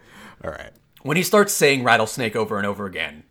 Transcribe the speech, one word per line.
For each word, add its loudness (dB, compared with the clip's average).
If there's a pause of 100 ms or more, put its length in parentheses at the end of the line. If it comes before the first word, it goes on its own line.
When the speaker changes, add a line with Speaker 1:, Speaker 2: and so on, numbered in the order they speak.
(180)
Speaker 1:
<laughs> -20
All -8
right. -16 (320)
Speaker 2:
When -4
he 0
starts 4
saying 2
Rattlesnake 2
over -2
and -2
over -6
again, -10